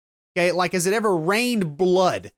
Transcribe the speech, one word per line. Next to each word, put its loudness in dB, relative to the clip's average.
Okay, 0
like, -2
has -2
it 2
ever 0
rained -2
blood 2